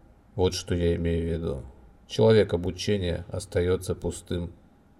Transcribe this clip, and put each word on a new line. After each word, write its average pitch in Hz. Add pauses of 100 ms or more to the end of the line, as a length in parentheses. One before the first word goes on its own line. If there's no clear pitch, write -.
(360)
Вот 92
что -
я 85
имею 85
в 82
виду. 82 (440)
Человек 110
обучения 90
остается 90
пустым. 85 (460)